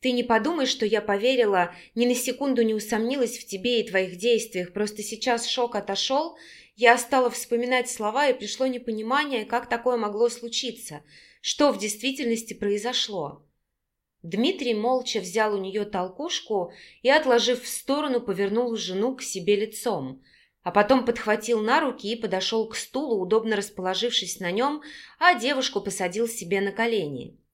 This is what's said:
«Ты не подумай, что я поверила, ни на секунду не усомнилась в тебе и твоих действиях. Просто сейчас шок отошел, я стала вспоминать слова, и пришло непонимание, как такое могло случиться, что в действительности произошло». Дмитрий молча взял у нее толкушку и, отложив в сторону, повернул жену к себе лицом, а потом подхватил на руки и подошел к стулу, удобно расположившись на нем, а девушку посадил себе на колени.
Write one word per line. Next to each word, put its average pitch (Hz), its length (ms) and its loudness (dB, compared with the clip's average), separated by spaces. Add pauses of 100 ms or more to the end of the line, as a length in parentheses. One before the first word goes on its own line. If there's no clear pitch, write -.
«Ты 262 60 4
не 240 100 2
подумай, 254 460 2
что - 180 -2
я 208 160 2
поверила, 208 720 2 (220)
ни 233 100 4
на 247 80 4
секунду 247 480 0
не 220 140 2
усомнилась 226 640 -2
в - 80 -16
тебе 220 320 0
и 202 100 -2
твоих 185 280 -2
действиях. 190 540 0
Просто 208 300 -4
сейчас 233 460 -2
шок 240 280 -2
отошел, 262 600 -2 (380)
я 233 240 8
стала 254 320 2
вспоминать 247 580 -2
слова, 233 380 0
и 254 100 2
пришло 262 300 -4
непонимание, 240 800 -2
как 240 220 -2
такое 240 300 0
могло 220 320 2
случиться, 233 720 -8 (400)
что 294 300 4
в 196 80 -6
действительности 226 760 -4
произошло». 208 880 -4 (800)
Дмитрий 240 540 0
молча 247 440 0
взял 202 360 0
у - 20 -2
нее 196 280 -4
толкушку 196 840 -4 (300)
и, 247 80 4
отложив 254 540 4
в - 40 -12
сторону, 269 540 -2
повернул 208 540 0
жену 196 400 -2
к - 80 -12
себе 190 320 0
лицом, 196 680 -4 (400)
а 180 80 -4
потом 208 360 4
подхватил 220 560 0
на 247 180 4
руки 254 320 -2
и 233 40 -2
подошел 220 540 -2
к 220 60 -12
стулу, 254 440 -2
удобно 214 360 2
расположившись 196 840 -2
на 175 120 -2
нем, 285 320 0 (340)
а 349 160 6
девушку 254 480 0
посадил 196 460 -2
себе 196 340 -2
на 202 100 -2
колени. 196 680 -4 (140)